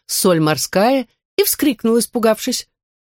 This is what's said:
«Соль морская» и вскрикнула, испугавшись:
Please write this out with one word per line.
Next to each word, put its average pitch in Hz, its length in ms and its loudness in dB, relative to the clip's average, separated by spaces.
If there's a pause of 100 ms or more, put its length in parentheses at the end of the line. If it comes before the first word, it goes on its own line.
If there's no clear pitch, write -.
«Соль 175 320 2
морская» 185 680 0 (300)
и 392 60 4
вскрикнула, 233 560 0
испугавшись: 226 680 -2 (380)